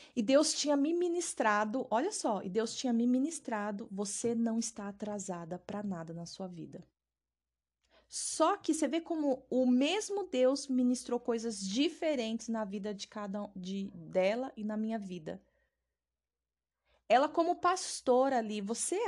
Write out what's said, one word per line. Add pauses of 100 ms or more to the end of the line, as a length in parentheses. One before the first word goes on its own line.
(160)
e
Deus
tinha
me
ministrado,
olha
só,
e
Deus
tinha
me
ministrado,
"Você
não
está
atrasada
pra
nada
na
sua
vida." (1300)
Só
que
você
vê
como
o
mesmo
Deus
ministrou
coisas
diferentes
na
vida
de
cada
um,
de,
dela
e
na
minha
vida. (1700)
Ela
como
pastora
ali,
você (120)